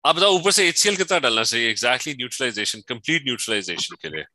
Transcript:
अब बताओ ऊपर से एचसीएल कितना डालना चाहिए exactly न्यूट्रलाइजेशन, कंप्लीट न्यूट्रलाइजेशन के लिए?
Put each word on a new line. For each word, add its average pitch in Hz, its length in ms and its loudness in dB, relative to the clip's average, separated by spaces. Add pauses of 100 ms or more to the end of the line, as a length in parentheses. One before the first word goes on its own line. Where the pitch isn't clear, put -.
अब 156 100 4
बताओ 190 220 4
ऊपर 180 140 2
से 190 180 4
एचसीएल 202 280 2
कितना 185 220 2
डालना 117 240 2
चाहिए 117 320 0
exactly 127 420 -2
न्यूट्रलाइजेशन, 113 640 -4
कंप्लीट 139 420 -4
न्यूट्रलाइजेशन 101 720 -4
के 80 140 -12
लिए? 78 140 -8 (120)